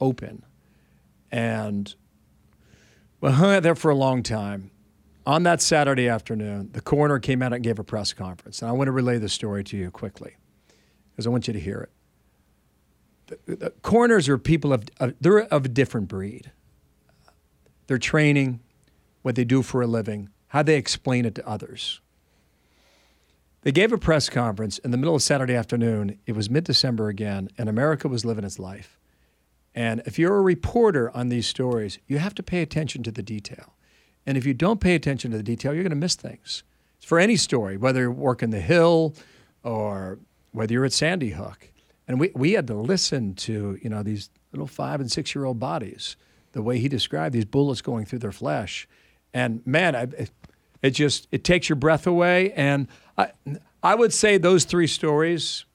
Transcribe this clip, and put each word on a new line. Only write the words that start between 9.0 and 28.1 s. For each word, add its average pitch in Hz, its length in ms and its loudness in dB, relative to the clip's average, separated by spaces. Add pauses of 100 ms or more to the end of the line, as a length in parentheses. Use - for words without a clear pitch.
the 107 100 -2
story 101 360 -4
to 101 120 -10
you 90 140 -4
quickly, - 460 -14 (760)
'cause 110 120 -8
I 117 40 0
want 120 180 0
you 113 40 -2
to 104 80 -6
hear 87 200 -6
it. - 100 -14 (1600)
The, - 100 -6
the - 140 -8 (120)
coroners 226 460 4
are 135 100 4
people 151 340 2
of, 110 120 0 (160)
of, - 200 -2
they're 202 200 6 (120)
of 143 120 2
a 131 40 -2
different 120 400 0
breed. 101 440 -10 (1400)
Their 131 100 0
training, 139 600 2 (600)
what 127 120 -2
they 127 100 2
do 127 180 4
for 127 200 -2
a 120 40 0
living, 107 420 -4 (200)
how 147 140 2
they 156 140 4
explain 123 480 -2
it 110 120 -2
to - 120 -12
others. - 520 -10 (1600)
They 135 100 2
gave 208 200 4
a 214 60 2
press 156 300 2
conference 110 500 -2
in 120 140 -4
the 123 40 0
middle 156 200 2
of 127 60 0
Saturday 131 340 0
afternoon. 113 720 -2
It 123 100 -4
was 104 140 -2
mid-December 127 580 0
again, 101 400 -4 (100)
and 110 100 -4
America 139 380 0
was 120 180 -4